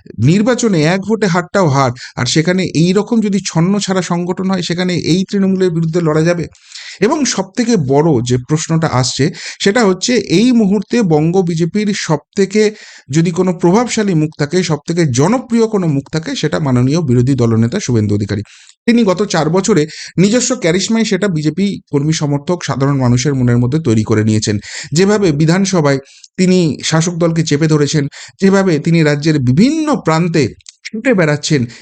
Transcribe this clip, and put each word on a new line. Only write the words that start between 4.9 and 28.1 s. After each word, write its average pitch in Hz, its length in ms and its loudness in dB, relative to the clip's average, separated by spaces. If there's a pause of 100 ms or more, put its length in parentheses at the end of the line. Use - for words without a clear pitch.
এই 180 380 0
তৃণমূলের 190 380 0
বিরুদ্ধে 165 320 -2
লড়া 156 200 0
যাবে? 170 260 -2 (520)
এবং 277 260 0
সবথেকে 226 520 -2
বড় 139 520 2
যে 123 80 2
প্রশ্নটা 156 500 -2
আসছে, 127 440 -2 (320)
সেটা 214 220 2
হচ্ছে 190 280 0
এই 226 380 2
মুহূর্তে 220 500 0
বঙ্গ 165 400 2
বিজেপির 175 540 -2
সবথেকে 202 800 -2 (360)
যদি 170 200 2
কোনো 185 220 0
প্রভাবশালী 202 600 0
মুখ 156 160 0 (100)
থাকে, 170 240 -2
সবথেকে 165 420 -2
জনপ্রিয় 220 640 0
কোনো 196 200 -2
মুখ 139 160 0 (100)
থাকে, 160 220 -6
সেটা 175 240 -2
মাননীয় 135 420 2
বিরোধী 127 340 2
দলনেতা 117 440 2
শুভেন্দু 107 360 0
অধিকারী। 101 260 -4 (440)
তিনি 233 180 4
গত 185 200 0
চার 160 260 -2
বছরে 180 380 2 (300)
নিজস্ব 240 380 2
ক্যারিশমায় 196 480 0
সেটা 202 240 0
বিজেপি 160 540 -2 (100)
কর্মী 147 220 0
সমর্থক 147 500 -4
সাধারণ 143 340 0
মানুষের 123 380 0
মনের 123 220 2
মধ্যে 123 220 0
তৈরি 113 240 2
করে 107 200 0
নিয়েছেন। 107 340 0 (360)
যেভাবে 196 380 2
বিধানসভায় 156 680 0 (380)
তিনি 185 460 2
শাসক 165 300 0
দলকে 165 300 0
চেপে 156 240 0
ধরেছেন, 147 400 0 (340)